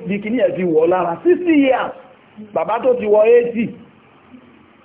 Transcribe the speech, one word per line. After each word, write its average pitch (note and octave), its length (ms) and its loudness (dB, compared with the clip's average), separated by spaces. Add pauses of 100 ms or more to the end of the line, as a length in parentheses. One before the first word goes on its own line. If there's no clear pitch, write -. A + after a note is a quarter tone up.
di F#3 180 -6
kíní G#3+ 200 -6
ẹ̀ G3 160 0
fi F#3 100 -4
wọ̀ D#3+ 240 2
lára. F3 300 -2
Sixty F4 360 2
years. C4 360 2 (580)
Bàbá F3 300 -4
tó B3 160 0
ti G3+ 120 -6
wọ G#3 160 4
eighty. A#3 440 2 (1200)